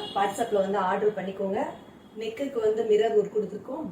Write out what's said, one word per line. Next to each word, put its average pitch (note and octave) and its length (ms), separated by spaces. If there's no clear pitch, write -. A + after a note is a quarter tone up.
WhatsApp-ல G#3 380
வந்து G3 240
ஆர்டர் G3+ 380
பண்ணிக்கோங்க. F#3+ 480
நெக்குக்கு A3+ 400
வந்து A3 240
மிரர் G#3 340
ஒர்க் G#3 200
கொடுத்துருக்கோம், B3+ 540